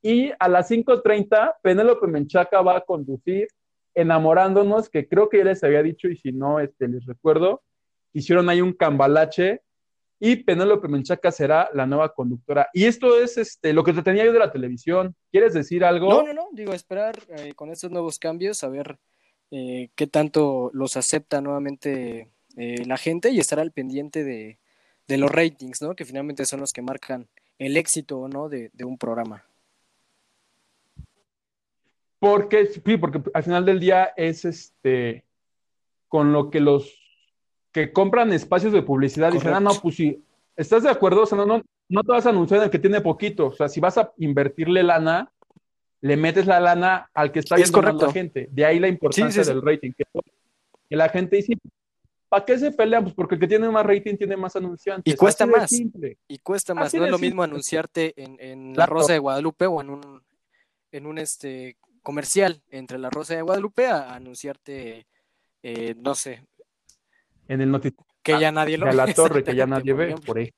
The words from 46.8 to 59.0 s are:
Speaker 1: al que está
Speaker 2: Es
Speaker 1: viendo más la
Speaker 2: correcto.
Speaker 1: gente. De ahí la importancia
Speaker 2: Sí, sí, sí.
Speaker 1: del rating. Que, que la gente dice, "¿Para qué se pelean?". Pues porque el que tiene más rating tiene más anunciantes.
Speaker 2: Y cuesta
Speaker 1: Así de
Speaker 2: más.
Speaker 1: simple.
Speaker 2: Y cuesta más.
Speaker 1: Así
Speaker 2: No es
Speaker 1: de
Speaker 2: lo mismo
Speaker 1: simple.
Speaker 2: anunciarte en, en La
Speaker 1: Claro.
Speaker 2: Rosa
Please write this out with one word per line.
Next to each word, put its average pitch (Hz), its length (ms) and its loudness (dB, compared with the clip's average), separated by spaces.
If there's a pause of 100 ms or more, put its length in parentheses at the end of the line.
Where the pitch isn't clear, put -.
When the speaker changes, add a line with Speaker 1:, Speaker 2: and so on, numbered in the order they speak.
Speaker 1:
al 151 180 0
que 156 80 -2
está 170 160 -2
Speaker 2:
Es 180 60 6
Speaker 1:
viendo 180 200 4
más 175 40 2
la 214 80 4
Speaker 2:
correcto. 151 200 2
Speaker 1:
gente. 147 380 -6
De 143 140 2
ahí 165 120 4
la 185 120 2
importancia 196 540 0
Speaker 2:
Sí, 151 60 2
sí, - 0 -
sí. 131 60 -2
Speaker 1:
del 131 80 -4
rating. 147 300 -2
Que, - 100 -8 (840)
que 151 60 -6
la 160 140 4
gente 180 280 -2
dice, 208 200 -2 (720)
"¿Para 202 160 0
qué 247 140 2
se 285 120 -2
pelean?". 226 320 2
Pues 180 120 -8
porque 185 180 -2
el 160 80 -2
que 185 60 2
tiene 220 220 2
más 220 140 2
rating 202 340 0
tiene 196 200 -4
más 185 180 -8
anunciantes. 185 560 -4
Speaker 2:
Y 135 60 -2
cuesta 202 280 4
Speaker 1:
Así 233 80 4
de 220 60 6
Speaker 2:
más. 196 120 -2
Speaker 1:
simple. 226 460 -6 (100)
Speaker 2:
Y 139 100 -18
cuesta 185 380 -6
más. 156 120 -4
Speaker 1:
Así - 100 -4
Speaker 2:
No 170 80 2
es - 20 0
Speaker 1:
de 185 40 0
Speaker 2:
lo 180 60 0
mismo 190 240 -4
Speaker 1:
simple. 160 100 -2
Speaker 2:
anunciarte 160 680 -6
en, 131 180 -20
en 131 300 -18
La 160 160 4
Speaker 1:
Claro. 156 80 -4
Speaker 2:
Rosa 160 200 2